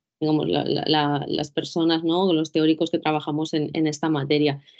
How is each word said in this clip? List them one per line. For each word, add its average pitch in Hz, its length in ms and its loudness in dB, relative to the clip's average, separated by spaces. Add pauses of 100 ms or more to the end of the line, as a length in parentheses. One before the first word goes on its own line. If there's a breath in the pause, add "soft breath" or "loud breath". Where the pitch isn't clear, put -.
(200)
digamos, 156 280 0
la, - 160 0
la, - 220 -2
la, 147 420 0
las 151 240 -4
personas, 165 520 0
¿no? 180 280 2
Los 160 200 0
teóricos 160 400 2
que - 80 0
trabajamos 156 540 -2
en, 147 200 -2
en 160 140 2
esta 151 220 -2
materia. 147 520 0 (180 loud breath)